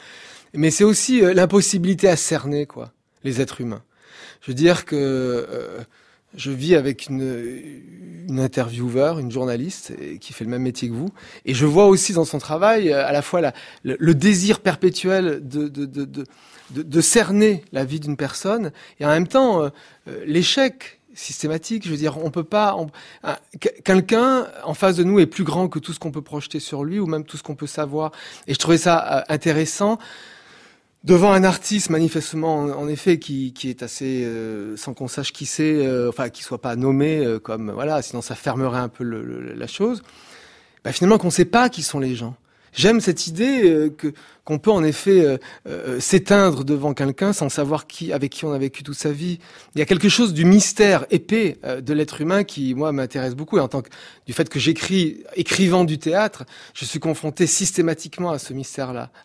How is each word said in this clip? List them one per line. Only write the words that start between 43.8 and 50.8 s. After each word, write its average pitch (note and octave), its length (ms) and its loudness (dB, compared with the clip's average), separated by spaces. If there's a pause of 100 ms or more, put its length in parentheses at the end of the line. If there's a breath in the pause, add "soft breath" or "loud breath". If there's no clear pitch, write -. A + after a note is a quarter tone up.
que, D3 240 -6 (300 soft breath)
qu'on D3+ 160 -4
peut G#3+ 100 0
en F#3+ 140 6
effet, F3+ 420 4
euh, C3+ 120 2 (300 loud breath)
euh, B2+ 320 -8
s'éteindre F#3+ 640 4
devant C#3+ 300 0
quelqu'un D3 400 -2
sans D3 160 -2
savoir D3 380 -4
qui, D#3+ 260 -8
avec C#3 180 -2
qui - 140 -10
on D3+ 80 -4
a C#3 60 -4
vécu C3+ 240 -6
toute C#3 140 -12
sa D#3 140 -2
vie. E3+ 280 -6 (340 loud breath)
Il D3 60 -4
y - 20 4
a D3 40 2
quelque G3 240 4
chose A#3 220 4
du D#3+ 140 0
mystère G3 640 4